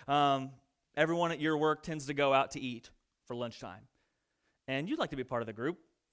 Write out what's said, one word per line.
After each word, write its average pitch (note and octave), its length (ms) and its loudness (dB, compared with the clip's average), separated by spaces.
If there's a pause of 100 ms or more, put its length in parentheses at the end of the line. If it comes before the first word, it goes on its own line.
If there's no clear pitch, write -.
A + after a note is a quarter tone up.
um, C#3 420 4 (460)
everyone E3 360 2
at D3 80 -4
your D3+ 200 2
work D#3 240 2
tends D3+ 240 -8
to D3 80 -4
go C#3 180 4
out C3+ 180 4
to - 80 -10
eat A#2+ 300 -8 (360)
for B2 100 -10
lunchtime. A2+ 520 -10 (800)
And C#3 220 -2
you'd D4+ 80 -4
like G#3+ 140 -2
to D3 40 -8
be B2+ 80 -4
part A#2+ 200 -4
of - 20 -12
the A2 80 -8
group. D3 240 -4 (360)